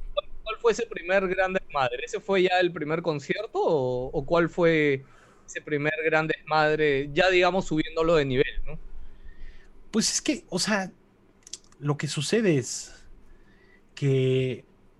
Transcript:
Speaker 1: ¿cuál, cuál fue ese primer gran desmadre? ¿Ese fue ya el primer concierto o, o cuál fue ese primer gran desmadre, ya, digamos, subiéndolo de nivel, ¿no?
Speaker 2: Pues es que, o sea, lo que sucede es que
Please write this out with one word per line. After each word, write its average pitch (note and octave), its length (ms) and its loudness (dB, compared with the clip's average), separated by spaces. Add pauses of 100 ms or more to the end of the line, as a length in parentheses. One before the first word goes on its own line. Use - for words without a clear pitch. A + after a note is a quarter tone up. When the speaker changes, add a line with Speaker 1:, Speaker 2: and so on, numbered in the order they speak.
(140)
Speaker 1:
¿cuál, - 140 -4 (160)
cuál A3 160 -6
fue A#3 140 4
ese A#3 140 -2
primer F#3 400 -2
gran F#3 260 -2
desmadre? C3+ 520 -2
¿Ese G3 140 -8
fue F#3+ 240 2
ya F3+ 160 4
el F3 140 2
primer D#3+ 280 -4
concierto E3+ 500 -4 (100)
o, C3 500 0
o C#3+ 140 -4
cuál E3+ 240 2
fue D3+ 560 2 (400)
ese - 160 -14
primer D3+ 320 -2 (120)
gran D#3 220 2
desmadre, D3+ 880 2
ya, F3+ 160 4
digamos, F3+ 380 4
subiéndolo E3 480 0
de C#3+ 100 4
nivel, C3+ 200 2 (200)
¿no? - 160 -6 (1080)
Speaker 2:
Pues G#3+ 200 0
es - 100 -2
que, - 280 -2
o F#3 100 -4
sea, F#3+ 320 -2 (880)
lo D3 180 -2
que D3+ 100 -6
sucede E3+ 500 0
es - 360 -6 (1000)
que C3 720 0 (320)